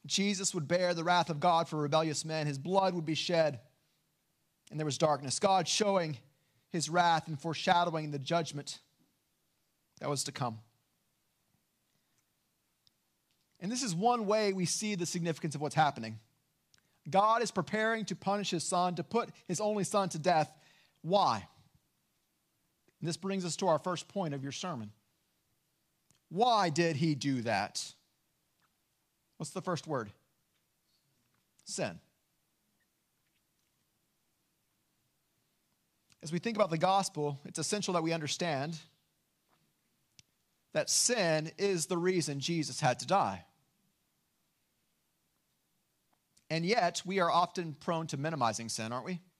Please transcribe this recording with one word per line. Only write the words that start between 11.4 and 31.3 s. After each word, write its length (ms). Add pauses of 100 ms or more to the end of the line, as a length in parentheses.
And 140
this 100
is 120
one 320
way 260
we 140
see 300
the 100
significance 480
of 80
what's 120
happening. 440 (920)
God 340
is 80
preparing 540
to 100
punish 360
his 120
son, 340
to 60
put 280 (180)
his 120
only 220
son 280
to 80
death. 360 (460)
Why? 480 (1500)
And 80
this 80
brings 300
us 100
to 120
our 100
first 300
point 260
of 80
your 100
sermon. 380 (1400)
Why 400
did 280
he 180
do 260
that? 420 (1600)
What's 140
the 100
first 240
word? 240 (1500)